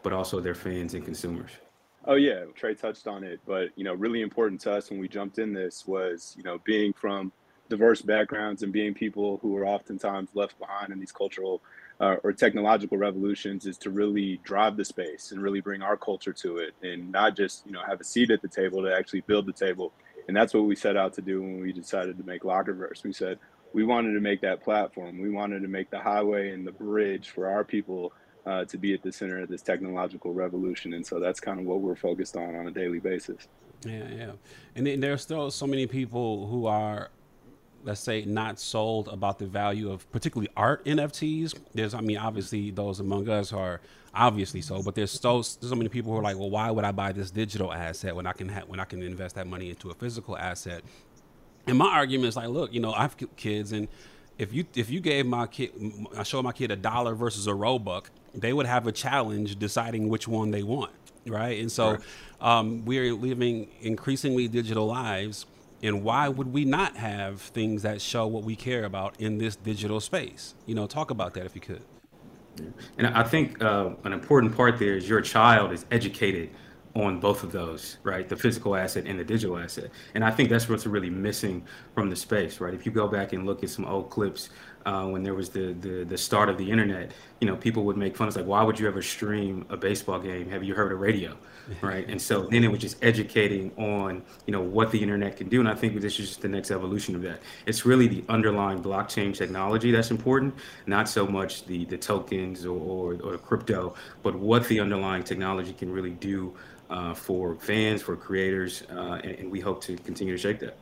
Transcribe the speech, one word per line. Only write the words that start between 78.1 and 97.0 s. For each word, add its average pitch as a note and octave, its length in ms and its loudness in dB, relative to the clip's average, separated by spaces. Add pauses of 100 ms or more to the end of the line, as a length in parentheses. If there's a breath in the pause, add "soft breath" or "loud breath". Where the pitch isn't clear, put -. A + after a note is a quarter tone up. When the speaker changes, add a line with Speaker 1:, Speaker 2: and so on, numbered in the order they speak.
Speaker 1:
The F#2+ 80 -2
physical G#2 400 2
asset F#2 300 -2
and G2 140 -4
the E2+ 40 -4
digital G#2 340 0
asset. - 340 -8 (240 loud breath)
And A2 80 2
I A2 80 6
think A#2 180 6
that's A#2 180 6
what's A2+ 200 0
really G2+ 220 0
missing F#2+ 540 -2 (300 loud breath)
from G2+ 160 2
the F2+ 60 -2
space, F#2+ 440 -2
right? F2+ 140 -4
If F2+ 120 -8
you A2+ 60 -2
go G#2+ 160 2
back G2 260 0
and F#2 120 -4
look G2 180 -2
at F2+ 60 -4
some F#2+ 160 -6
old F#2+ 240 -4
clips, - 400 -2 (360 loud breath)
uh, F#2+ 200 0
when F#2+ 180 -2
there G2 120 -2
was F#2 140 -4
the, F#2 240 -4
the, F2+ 320 -6
the F2+ 120 -4
start G#2 320 6
of F#2 80 2
the F#2+ 140 -2
internet, G2+ 400 2 (300 loud breath)
you A2+ 60 4
know, F#2+ 80 2
people A2 280 2
would G2+ 140 2
make G2 180 0
fun. A2 120 2
It's G2+ 100 -2
like, F2+ 80 -2
"Why G2+ 180 6
would G#2+ 160 4
you G#2+ 80 2
ever F#2+ 140 0
stream G2+ 680 -2
a G2 80 -6
baseball G2 420 0
game? F#2 300 -6
Have F#2+ 140 -4
you G2 100 -2
heard G2 180 2
a F#2+ 40 -2
radio?" F#2+ 460 0
Speaker 3:
<laughs> - 40 -20 (360 loud breath)
Speaker 1:
Right? F#2+ 280 -2
And F#2+ 100 -4
so F#2+ 280 2
then A#2 160 6
it A2 80 6
was G#2 80 0
just - 240 -6
educating G#2 720 4
on, G2 460 -2 (240 loud breath)
you G#2+ 40 0
know, G2 100 0
what G#2 280 4
the A2+ 100 4
internet G2+ 380 0
can F#2+ 120 -8
do. A#2+ 100 6
And A2+ 100 6
I G#2+ 60 2
think G#2+ 260 0
this G2+ 180 -2
is G2 100 -4
just - 120 -12
the G#2 60 -2
next F#2+ 240 -2
evolution F#2+ 440 -2